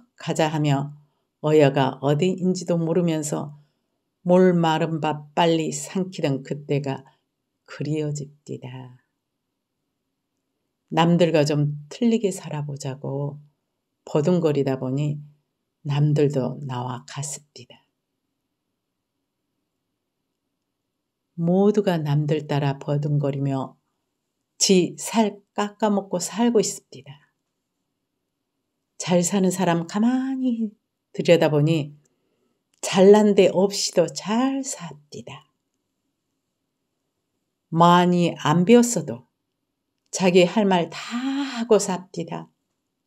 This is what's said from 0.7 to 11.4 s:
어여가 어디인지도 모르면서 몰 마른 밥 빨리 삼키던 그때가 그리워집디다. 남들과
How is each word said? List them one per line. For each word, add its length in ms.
어여가 580
어디인지도 800
모르면서 800
몰 320
마른 460
밥 340
빨리 380
삼키던 680
그때가 600
그리워집디다. 1300
남들과 560